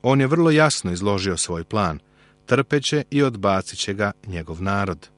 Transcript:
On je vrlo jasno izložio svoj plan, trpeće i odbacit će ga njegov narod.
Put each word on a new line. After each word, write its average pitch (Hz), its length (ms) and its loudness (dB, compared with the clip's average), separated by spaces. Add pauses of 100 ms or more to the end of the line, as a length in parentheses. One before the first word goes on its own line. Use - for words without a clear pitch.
On 135 180 4
je 135 60 4
vrlo 165 240 4
jasno 151 420 2
izložio 95 440 0
svoj 85 280 -6
plan, 90 340 -2 (480)
trpeće 139 640 0
i 143 120 2
odbacit 101 560 -2
će - 160 -6
ga 101 180 -2 (140)
njegov 85 360 -8
narod. 98 540 -4